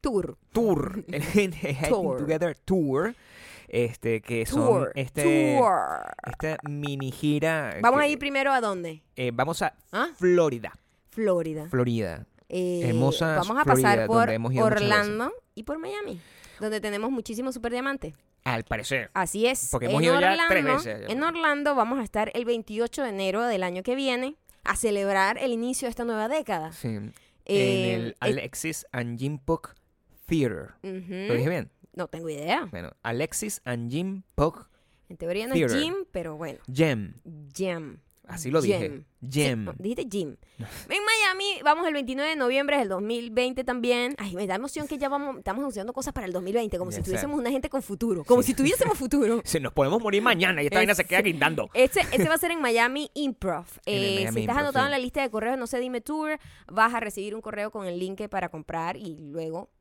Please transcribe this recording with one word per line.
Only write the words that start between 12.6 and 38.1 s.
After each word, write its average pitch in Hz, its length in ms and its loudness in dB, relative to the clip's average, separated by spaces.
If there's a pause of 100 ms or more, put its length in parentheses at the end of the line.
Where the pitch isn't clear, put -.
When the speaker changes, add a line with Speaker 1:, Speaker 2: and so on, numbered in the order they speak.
Speaker 2:
Hermosa 156 540 2
Speaker 1:
vamos 220 200 0
a 302 60 2
Speaker 2:
Florida, 247 260 6
Speaker 1:
pasar 202 180 4
por 226 100 4
Speaker 2:
donde 226 160 4
hemos 226 200 0
ido 220 120 4
muchas 214 160 4
veces. 208 160 4
Speaker 1:
Orlando 214 340 0 (240)
y 220 80 -12
por 294 160 -6
Miami, 392 400 -8 (400)
donde 214 220 -2
tenemos 214 300 -2
muchísimo 247 420 -4
superdiamante. 247 600 -4 (300)
Speaker 2:
Al 117 220 -2
parecer. 117 480 -4
Speaker 1:
Así 190 320 0
es. 254 260 0
Speaker 2:
Porque 120 140 0
Speaker 1:
En - 60 0
Speaker 2:
hemos - 120 4
ido 339 160 6
ya 196 160 6 (140)
tres 294 160 4
Speaker 1:
Orlando, 262 180 2
Speaker 2:
veces. - 260 -6
Speaker 1:
en 254 140 0
Orlando 294 520 2
vamos 247 240 2
a 233 40 -2
estar 214 300 -2
el 240 100 -2
veintiocho 233 600 -2
de 247 60 -2
enero 196 360 0
del 202 180 0
año 180 200 -4
que 247 120 -2
viene 262 400 -2 (300)
a 202 100 2
celebrar 196 640 2
el 247 160 0
inicio 247 320 -2
de 233 60 -4
esta 233 120 -6
nueva 220 240 -2
década. 190 460 -4
Speaker 2:
Sí. 127 160 -6 (560)
Speaker 1:
Eh, 127 480 2
Speaker 2:
En 113 80 -2
el 117 80 -4
Speaker 1:
es- - 100 -10
Speaker 2:
Alexis 139 720 -4
and 120 260 -6
Jim 139 200 -4
Puck - 380 -4 (500)
Theater. 120 460 0 (120)
Speaker 1:
Ujú. 185 300 -10 (160)
Speaker 2:
¿Lo 240 60 4
dije 131 140 0
bien? 175 220 -4 (220)
Speaker 1:
No 180 140 -6
tengo 165 220 -10
idea. 175 420 -2
Speaker 2:
Bueno, 85 200 -10 (120)
Alexis 147 600 -4
and 120 260 -4
Jim 190 320 -6 (100)
Puck - 360 0 (400)
Speaker 1:
En 170 80 -18
teoría 185 280 -4
no 262 80 -4
Speaker 2:
Theater. 151 240 4
Speaker 1:
es 294 60 2
Jim, 339 100 -2 (180)
pero 165 260 -8
bueno. 156 220 -10 (140)
Speaker 2:
Gem. 127 420 2 (380)
Speaker 1:
Gem. 170 440 -6 (300)